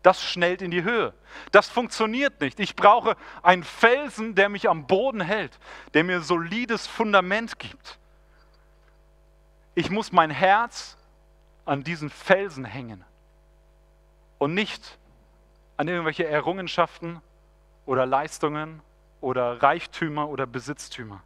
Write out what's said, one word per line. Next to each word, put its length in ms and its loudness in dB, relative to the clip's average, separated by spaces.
Das 200 6
schnellt 380 -2
in 100 -6
die 120 -2
Höhe. 320 -2
Das 180 6
funktioniert 720 -2
nicht. 200 -4
Ich 160 -4
brauche 400 6
einen 220 4
Felsen, 720 0
der 160 4
mich 180 -2
am 180 0
Boden 340 0
hält, 380 -4
der 100 6
mir 160 0
solides 680 -2
Fundament 720 0
gibt. 400 -18
Ich 160 -2
muss 220 -4
mein 180 4
Herz 680 0
an 200 -2
diesen 260 -6
Felsen 560 0
hängen 360 -14
und 140 0
nicht 460 -6
an 100 -2
irgendwelche 380 -2
Errungenschaften 960 -2
oder 180 2
Leistungen 800 -4
oder 400 0
Reichtümer 680 0
oder 180 -6
Besitztümer. 800 -12